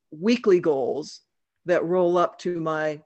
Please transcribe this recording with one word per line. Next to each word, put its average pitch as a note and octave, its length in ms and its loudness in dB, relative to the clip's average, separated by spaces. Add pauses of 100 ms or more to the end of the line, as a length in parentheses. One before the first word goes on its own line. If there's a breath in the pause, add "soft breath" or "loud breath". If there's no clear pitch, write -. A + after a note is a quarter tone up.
(120)
weekly F#3+ 500 2
goals C#3 600 -2 (440)
that E3+ 180 2
roll F3 340 2
up F3 220 0
to F3 220 -6
my D#3 440 -4